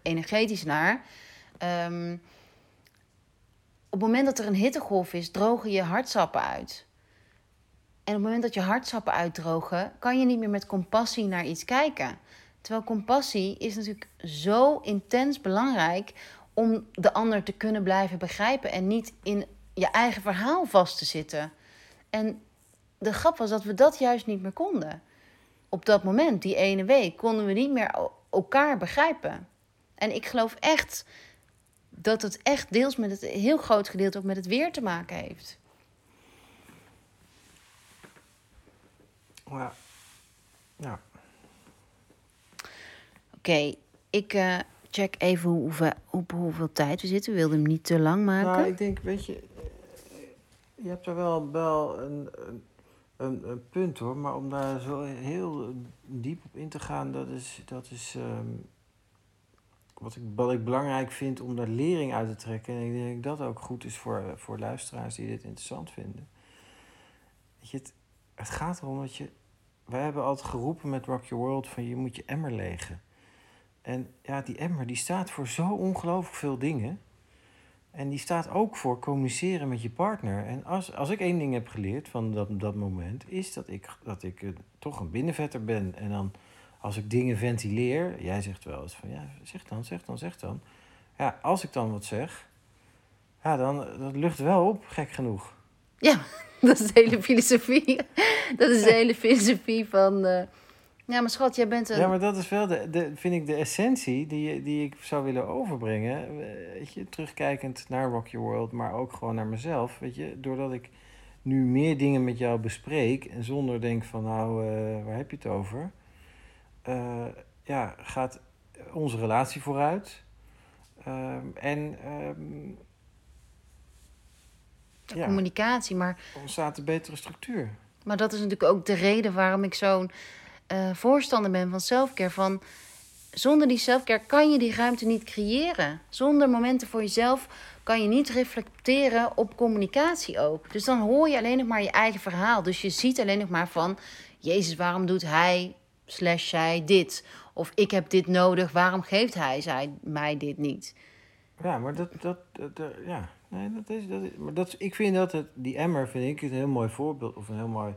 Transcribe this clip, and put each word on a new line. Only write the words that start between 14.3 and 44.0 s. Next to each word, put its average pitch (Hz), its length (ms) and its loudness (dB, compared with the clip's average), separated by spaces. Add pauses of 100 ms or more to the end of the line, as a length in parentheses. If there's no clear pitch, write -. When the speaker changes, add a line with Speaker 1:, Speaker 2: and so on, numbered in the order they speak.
Speaker 1:
intens 247 600 0
belangrijk 196 720 0 (420)
om 226 380 2
de 196 200 4
ander 220 300 2
te 196 100 -6
kunnen 214 300 -2
blijven 185 360 2
begrijpen 220 540 -2
en 185 140 -2
niet 220 260 -2 (100)
in 202 220 -2 (300)
je - 160 2
eigen 220 320 2
verhaal 233 440 0
vast 180 320 4
te - 60 -4
zitten. 151 480 -6 (580)
En 220 320 -2 (560)
de 214 140 0
grap - 260 4
was 220 120 0
dat 214 140 -2
we 208 100 -4
dat 285 240 8
juist 240 280 2
niet 202 160 -4
meer 190 100 -8
konden. 180 500 -4 (640)
Op 185 180 -6
dat 202 180 6
moment, 220 380 4
die - 140 -2
ene 190 280 4
week, 214 320 4
konden 220 300 0
we 196 60 2
niet 262 200 2
meer 240 240 0
o-, - 160 -2 (180)
elkaar 269 480 4
begrijpen. 180 720 0 (460)
En 214 200 -2
ik - 120 -6
geloof 226 280 0
echt - 500 2 (840)
dat 220 340 0
het 208 200 -6
echt 277 300 0
deels 254 240 4
met 214 140 0
het, 196 100 -6
heel 220 360 2
groot 214 320 4
gedeelte 196 300 0
ook 185 60 -6
met 196 120 -2
het 185 100 -8
weer 277 260 0
te 294 100 -8
maken 175 340 -6
heeft. - 420 -14 (4000)
Speaker 2:
Ja. 131 220 -8 (1040)
Ja. 135 240 -12 (2250)
Speaker 1:
Oké, 147 380 2 (360)